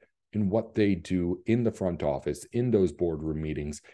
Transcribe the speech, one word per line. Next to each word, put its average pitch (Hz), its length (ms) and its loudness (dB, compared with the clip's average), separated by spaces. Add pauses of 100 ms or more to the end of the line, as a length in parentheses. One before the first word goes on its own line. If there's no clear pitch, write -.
(320)
in 104 180 0
what 110 240 0
they 101 200 4
do 90 520 -2
in 117 180 2
the 110 80 0
front 87 300 -2
office, 73 500 -2
in 123 180 0
those 95 220 4
boardroom 78 480 -2
meetings, 76 400 -4 (140)